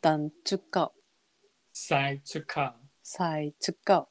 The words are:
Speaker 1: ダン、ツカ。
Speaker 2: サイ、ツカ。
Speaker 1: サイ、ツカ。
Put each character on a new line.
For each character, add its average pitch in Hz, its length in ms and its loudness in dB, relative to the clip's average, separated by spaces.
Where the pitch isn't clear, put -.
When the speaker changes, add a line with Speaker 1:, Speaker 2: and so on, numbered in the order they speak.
Speaker 1:
ダ 156 160 4
ン、 151 140 -2
ツ 196 140 -2
カ。 - 340 -2
Speaker 2:
サ 139 400 0
イ、 139 100 -8
ツ - 200 -10
カ。 135 340 -4
Speaker 1:
サ 165 380 -2
イ、 147 200 -4
ツ - 140 -4
カ。 175 380 4